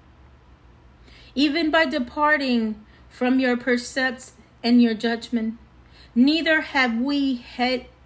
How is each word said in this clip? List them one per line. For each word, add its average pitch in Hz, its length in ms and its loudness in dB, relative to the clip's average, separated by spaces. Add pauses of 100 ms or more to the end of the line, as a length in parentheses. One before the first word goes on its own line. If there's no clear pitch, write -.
(1300)
even 302 360 0
by 320 140 4
departing 262 960 0 (260)
from 247 320 0
your 247 160 0
precepts 254 760 -4 (300)
and 240 180 4
your 233 140 4
judgment. 226 640 -4 (560)
Neither 311 460 2
have 254 360 -2
we 277 380 -2
he-, 247 540 -4 (180)